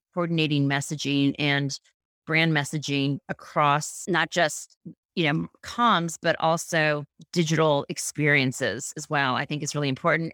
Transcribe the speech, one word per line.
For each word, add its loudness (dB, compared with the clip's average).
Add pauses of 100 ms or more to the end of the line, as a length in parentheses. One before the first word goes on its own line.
(140)
coordinating 0
messaging 0
and 0 (480)
brand 2
messaging -2 (100)
across -2
not 0
just, -2 (380)
you 2
know, -2 (140)
comms, 0
but 0
also 0 (300)
digital 4
experiences 0
as -14
well, 0
I -2
think -6
is -6
really 0
important. 0